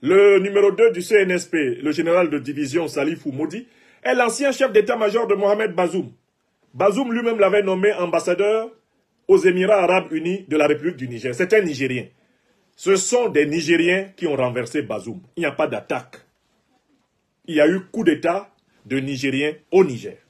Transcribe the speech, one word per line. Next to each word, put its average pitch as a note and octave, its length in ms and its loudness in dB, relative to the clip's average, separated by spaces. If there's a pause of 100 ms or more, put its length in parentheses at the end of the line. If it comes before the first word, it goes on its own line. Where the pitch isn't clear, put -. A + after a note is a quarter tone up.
Le G3 380 6
numéro G3+ 320 2
deux A3+ 200 2
du F3+ 100 -6
C A3 140 -2
N F#3+ 160 4
S F3 140 -4
P, C#3 300 -2
le C#3+ 160 -4
général E3 380 2
de C#3+ 100 -4
division C#3+ 480 -6
Salifou D3 440 -6
Modi, D#3+ 360 -8 (360)
est B3+ 120 0
l'ancien B3 360 0
chef C4 200 0
d'état-major G#3+ 560 2
de G3+ 80 2
Mohamed G3+ 400 0
Bazoum. F3 360 -2 (640)
Bazoum G#3 400 0
lui-même A3+ 260 -2
l'avait G3+ 240 4
nommé F#3+ 300 0
ambassadeur F3+ 760 -2 (560)
aux F#3+ 100 6
Émirats F#3 460 2
arabes F3 280 0
unis F3 360 -6
de D3 100 -2
la D3 100 2
République D3+ 280 -2
du B2+ 120 -10
Niger. A#2+ 280 -8
C'est F#3 180 -2
un G#3+ 80 4
Nigérien. B2+ 460 -4 (680)
Ce G3 200 2
sont A#3 340 0
des D3 160 2
Nigériens E3+ 600 0 (100)
qui - 100 -8
ont D3+ 100 -2
renversé B2 460 -4
Bazoum. G#2 400 -10 (140)
Il F3 60 -6
n'y E3 40 -2
a C#3 60 -2
pas D3 160 -2
d'attaque. A#2 500 -8 (1300)
Il D#3 100 -6
y D3 60 4
a D3 60 6
eu F#3 140 0
coup A3 220 -8
d'état E3+ 500 0 (320)
de C3 140 -4
Nigériens C#3 540 -4 (180)
au F#3 120 6
Niger. A#2 340 -6 (120)